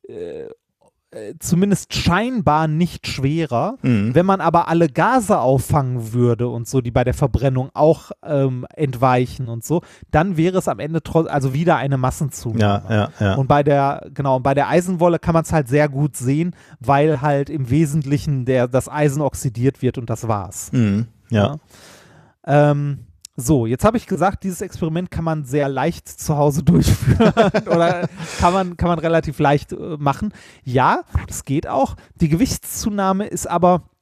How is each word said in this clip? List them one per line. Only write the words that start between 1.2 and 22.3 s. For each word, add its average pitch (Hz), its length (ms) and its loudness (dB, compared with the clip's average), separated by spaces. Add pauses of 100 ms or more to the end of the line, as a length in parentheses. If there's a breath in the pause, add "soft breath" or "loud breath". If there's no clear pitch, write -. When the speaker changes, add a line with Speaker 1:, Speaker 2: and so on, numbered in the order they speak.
Speaker 1:
zumindest 185 540 0
scheinbar 175 760 0
nicht 156 400 -2
schwerer. 151 720 -2
Speaker 2:
Mhm. 117 320 2
Speaker 1:
Wenn 170 120 4
man 190 160 0
aber 165 260 2
alle 165 220 2
Gase 196 500 2
auffangen 127 720 0
würde 120 380 2
und 117 180 -8
so, 131 140 0
die 120 100 -6
bei 123 140 2
der 123 80 0
Verbrennung 127 600 0
auch, 151 380 2 (100)
ähm, 135 520 -2
entweichen 127 760 0
und 113 160 -8
so, 160 180 -2 (300 loud breath)
dann 170 240 2
wäre 175 220 2
es 180 100 -2
am 120 120 -4
Ende 160 220 -4
tro-, - 260 0
also 135 260 -2
wieder 160 240 2
eine 139 200 0
Massenzunahme. 110 920 0
Speaker 2:
Ja, 110 60 0
ja, 101 140 2 (100)
ja. 101 160 2
Speaker 1:
Und 135 120 0
bei 143 160 0
der, 143 500 0
genau, 135 240 -2
und 127 60 -4
bei 139 100 2
der 139 140 0
Eisenwolle 175 520 0
kann 170 140 -2
man's 165 200 0
halt 139 160 0
sehr 147 180 2
gut 143 300 -4
sehen, 147 360 -2 (260 loud breath)
weil 139 420 2
halt 143 280 0
im 139 200 -6
Wesentlichen 143 720 0
der, 127 240 2
das 127 220 0
Eisen 151 320 0
oxidiert 127 600 -2
wird 123 160 -2
und 117 120 -10
das 117 180 -6
war's. 104 460 -6
Speaker 2:
Mhm, 113 340 0 (220)
ja. 104 160 4
Speaker 1:
Ja. 147 100 -2 (920 loud breath)